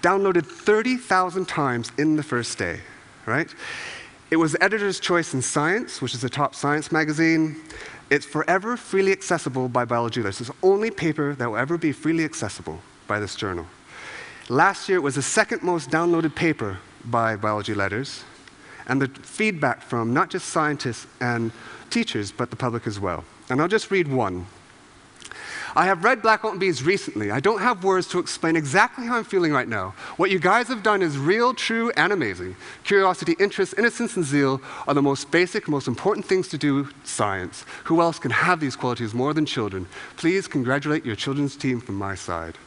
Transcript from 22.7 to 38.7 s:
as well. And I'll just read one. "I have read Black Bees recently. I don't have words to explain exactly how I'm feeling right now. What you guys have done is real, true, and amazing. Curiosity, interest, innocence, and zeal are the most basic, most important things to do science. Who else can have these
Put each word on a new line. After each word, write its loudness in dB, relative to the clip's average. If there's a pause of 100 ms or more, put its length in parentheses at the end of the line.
as -6
well. -4 (240)
And 2
I'll 2
just 0
read 2
one. -2 (1300)
"I 6
have 2
read 4
Black 4 (160)
Bees 0
recently. 0
I 2
don't 2
have 2
words 4
to -2
explain 0
exactly 2
how 0
I'm -2
feeling 2
right 2
now. -4 (240)
What 2
you 2
guys 4
have -4
done 4
is 0
real, 2
true, -2
and 4
amazing. -4 (280)
Curiosity, 4
interest, 2
innocence, 0
and 2
zeal 2 (260)
are 0
the 4
most 0
basic, 2
most -2
important -2
things 2
to -8
do 0 (160)
science. -4 (200)
Who 4
else 2
can -2
have 2
these -2